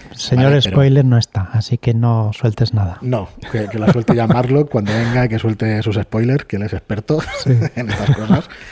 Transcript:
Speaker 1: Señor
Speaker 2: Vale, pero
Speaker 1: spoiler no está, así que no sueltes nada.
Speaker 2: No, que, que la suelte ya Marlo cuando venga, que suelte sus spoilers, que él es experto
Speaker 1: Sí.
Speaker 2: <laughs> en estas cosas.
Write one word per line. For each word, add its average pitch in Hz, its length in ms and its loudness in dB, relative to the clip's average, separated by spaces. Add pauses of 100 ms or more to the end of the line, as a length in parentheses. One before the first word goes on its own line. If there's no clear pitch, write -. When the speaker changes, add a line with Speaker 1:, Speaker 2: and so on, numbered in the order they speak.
(120)
Speaker 1:
Señor 127 340 0
Speaker 2:
Vale, 139 180 4
pero 95 140 -2
Speaker 1:
spoiler 139 280 6
no 123 140 4
está, - 340 -2
así 117 240 0
que 117 160 0
no 113 400 2
sueltes 113 400 -2
nada. 98 280 -2
Speaker 2:
No, 120 280 -4 (220)
que, 107 160 -4
que 113 100 -8
la 107 140 2
suelte 113 240 0
ya 117 100 0
Marlo 123 400 2
cuando 104 280 -2
venga, 117 340 0
que 110 100 -4
suelte 107 460 -2
sus 107 120 -2
spoilers, 120 500 -2
que - 100 -8
él 98 80 -4
es 107 100 -6
experto 107 460 -4 (240)
Speaker 1:
Sí. 135 80 2 (140)
Speaker 2:
<laughs> - 100 -8
en 120 140 -6
estas 101 260 0
cosas. 214 340 0 (220)